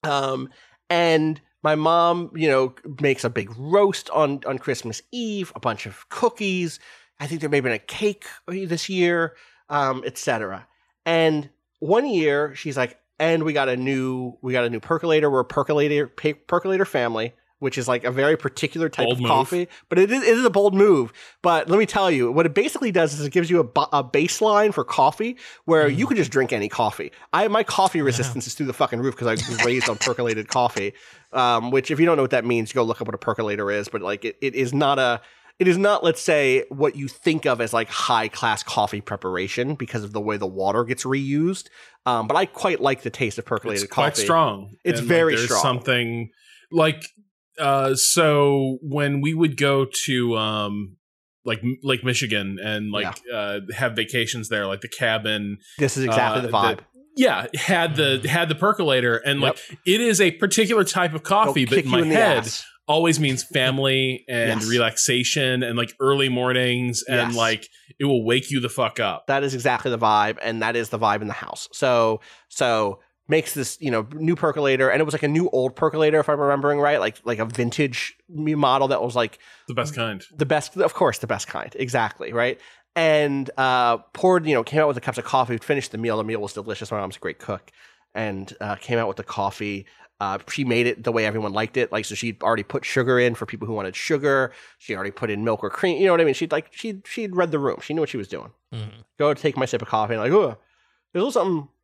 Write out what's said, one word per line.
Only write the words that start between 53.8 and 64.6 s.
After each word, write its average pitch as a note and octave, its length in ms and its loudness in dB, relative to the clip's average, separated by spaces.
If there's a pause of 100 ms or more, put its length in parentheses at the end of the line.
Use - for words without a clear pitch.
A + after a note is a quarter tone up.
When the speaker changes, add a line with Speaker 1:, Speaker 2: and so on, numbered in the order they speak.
Speaker 2:
vacations A2+ 540 -4
there, G#2 180 -2
like G2 140 -6
the A2+ 80 -14
cabin, G#2+ 680 -2 (200)
Speaker 1:
This C3+ 200 -2
is C3 80 -2
exactly A#2+ 340 2
Speaker 2:
uh, B2 60 -4
Speaker 1:
the A2+ 60 -4
vibe. G2+ 260 2
Speaker 2:
the, - 60 -20 (340)
yeah, F3+ 380 2
had E3 400 0
the, C#3 240 2
Speaker 1:
Mm-hmm. G#2 80 -6
Speaker 2:
had E3+ 220 0
the D#3+ 60 0
percolator, D3 600 2
and, C#3+ 240 -2
like, - 160 0 (120)
Speaker 1:
Yep. - 160 -18
Speaker 2:
it G3 160 4
is G#3+ 200 4
a F3+ 100 6
particular G3+ 520 2
type F3 300 0
of D#3+ 100 -8
coffee, E3 400 2
Speaker 1:
It'll A#2+ 80 0
Speaker 2:
but C3+ 60 4
Speaker 1:
kick D3+ 80 2
Speaker 2:
in B2+ 60 -2
Speaker 1:
you B2 60 4
Speaker 2:
my - 60 4
Speaker 1:
in D#3 60 0
the D#3 60 2
Speaker 2:
head F#3+ 240 4
Speaker 1:
ass. A2 260 -8 (220)
Speaker 2:
always D#3 320 4
means C3+ 240 0
family C3 840 0
and A2+ 340 0